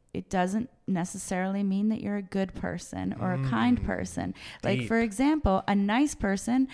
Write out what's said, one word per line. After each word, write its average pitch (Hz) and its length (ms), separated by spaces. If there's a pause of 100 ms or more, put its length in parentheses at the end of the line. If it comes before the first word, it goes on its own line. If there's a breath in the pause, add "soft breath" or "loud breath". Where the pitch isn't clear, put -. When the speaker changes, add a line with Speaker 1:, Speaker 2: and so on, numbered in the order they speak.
(120)
Speaker 1:
it - 160
doesn't 190 400 (200)
necessarily 190 760
mean 202 260
that 220 140
you're 202 140
a 202 60
good 190 320
person - 640
or 185 140
a 135 160
kind 233 320
Speaker 2:
Mm. - 60
Speaker 1:
person. - 480 (280 loud breath)
Like, - 180
Speaker 2:
Deep. - 80
Speaker 1:
for 226 120
example, 233 680
a 202 60
nice 214 420
person 233 580